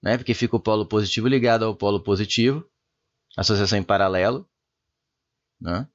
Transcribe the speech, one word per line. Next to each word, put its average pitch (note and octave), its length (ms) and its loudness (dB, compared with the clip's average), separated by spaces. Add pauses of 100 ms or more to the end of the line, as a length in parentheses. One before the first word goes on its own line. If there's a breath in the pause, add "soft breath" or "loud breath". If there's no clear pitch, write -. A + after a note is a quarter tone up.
né, G2+ 140 0
porque B2 180 -2
fica A#2 220 -2
o G#2 40 2
polo G#2+ 260 0
positivo G#2+ 420 0
ligado A#2 360 2
ao G#2+ 120 -2
polo G2+ 240 0
positivo, A2+ 640 0 (720)
associação G2+ 420 0
em G2 40 -2
paralelo, G2 640 0 (1120)
né? F2 340 -6